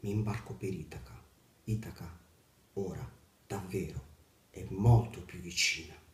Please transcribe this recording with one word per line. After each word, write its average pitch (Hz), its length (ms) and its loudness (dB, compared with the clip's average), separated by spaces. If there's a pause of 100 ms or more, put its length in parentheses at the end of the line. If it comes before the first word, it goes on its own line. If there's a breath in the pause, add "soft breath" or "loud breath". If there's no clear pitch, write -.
mi 104 100 -4
imbarco 107 420 -2
per 95 180 -4
Itaca. - 480 -10 (440)
Itaca - 560 -6 (540)
ora 92 380 -4 (360)
davvero 92 580 -4 (460)
è 92 180 -12
molto 101 540 6
più - 160 -12
vicina. - 560 0 (180)